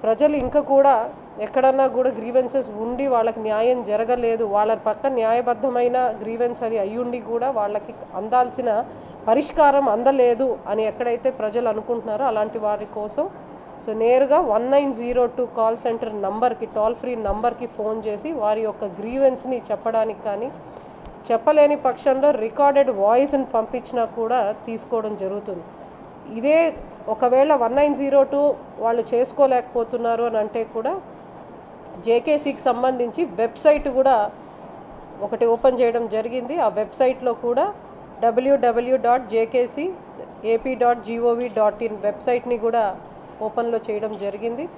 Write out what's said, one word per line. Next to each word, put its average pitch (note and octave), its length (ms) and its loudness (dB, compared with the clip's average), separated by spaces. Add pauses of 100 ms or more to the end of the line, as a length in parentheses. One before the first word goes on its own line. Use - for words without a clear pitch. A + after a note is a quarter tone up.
ప్రజలు B3 300 2 (100)
ఇంకా D4 160 2 (140)
కూడా C#4 200 8 (520)
ఎక్కడన్నా C4+ 400 4 (100)
కూడా B3+ 220 2
గ్రీవెన్సెస్ B3 500 0 (160)
ఉండి B3 200 -4 (100)
వాళ్ళకి A3+ 340 0
న్యాయం A3+ 300 2 (120)
జరగలేదు, A3+ 540 0 (100)
వాళ్ళ G#3+ 160 2 (160)
పక్క G#3+ 200 -2 (120)
న్యాయబద్ధమైన A#3+ 800 0 (240)
గ్రీవెన్స్ A#3 440 -4
అది A3+ 180 -2
అయ్యుండి A#3+ 360 -4 (100)
కూడా A#3 180 -2 (100)
వాళ్ళకి G#3 340 -4 (280)
అందాల్సిన A#3+ 500 0 (580)
పరిష్కారం C#4 680 4
అందలేదు B3 540 4 (220)
అని G#3+ 200 -2
ఎక్కడైతే A#3+ 400 -2 (120)
ప్రజలు A3+ 300 -2
అనుకుంటున్నారో A3 580 -4
అలాంటి A3 360 -2
వారి G#3 220 -2 (100)
కోసం, G#3+ 280 -4 (580)
so, A#3 60 -6 (140)
నేరుగా C4 340 6 (140)
వన్ A3+ 220 2
నైన్ C#4 180 4 (100)
జీరో B3 200 0 (140)
టూ B3+ 80 -2 (140)
కాల్ A3+ 260 0
సెంటర్ A3+ 300 -4 (100)
నంబర్కి, A#3 420 -2 (100)
టోల్ A3 260 0
ఫ్రీ B3+ 100 -6 (160)
నంబర్కి A#3 480 -2
ఫోన్ A3 300 -4
చేసి G#3 220 -6 (140)
వారి G#3+ 260 2
యొక్క G3+ 160 -6 (140)
గ్రీవెన్స్ని B3+ 600 0 (120)
చెప్పడానికి A3 580 -2
కానీ, G#3 200 -6 (800)
చెప్పలేని D4 480 6 (100)
పక్షంలో C4+ 420 2 (180)
రికార్డెడ్ C#4 440 4 (120)
వాయిస్ని C4+ 520 4
పంపించినా A#3 500 -2 (140)
కూడా A#3 220 0 (260)
తీసుకోవడం A3 560 -4
జరుగుతుంది. F#3+ 420 -8 (720)
ఇదే D4 200 4 (560)
ఒకవేళ C4 360 4 (120)
వన్ A#3 180 0
నైన్ D4 220 4
జీరో C#4 180 4 (120)
టూ C#4+ 100 2 (420)
వాళ్ళు A#3 180 2 (100)
చేసుకోలేకపోతున్నారు A#3+ 1160 0
అని A3 120 -2
అంటే A3 200 -4 (120)
కూడా A#3 180 -4 (1160)
జేకేసీకి C#4 600 0
సంబంధించి B3 540 0 (180)
వెబ్సైట్ D4 480 2 (100)
కూడా C4 180 4 (1120)
ఒకటి A3+ 180 -2 (100)
ఓపెన్ B3 260 2
చేయడం A#3 240 2 (120)
జరిగింది. A#3+ 400 -4 (100)
ఆ - 20 4 (120)
వెబ్సైట్లో B3+ 520 0 (120)
కూడా A#3+ 200 2 (600)
డబ్ల్యూడబ్ల్యూ B3 720 2 (100)
డాట్ A#3+ 280 2
జేకేసీ A#3+ 520 0 (680)
ఏపీ B3+ 280 -2
డాట్ A#3+ 260 2
జీఓవీ A#3 400 0 (100)
డాట్ G#3 300 2
ఇన్ G#3 180 -6
వెబ్సైట్ని A#3+ 600 -2
కూడా A3+ 180 2 (640)
ఓపెన్లో A#3 320 -2 (100)
చేయడం G#3+ 240 -4 (120)
జరిగింది. A3+ 400 -6 (140)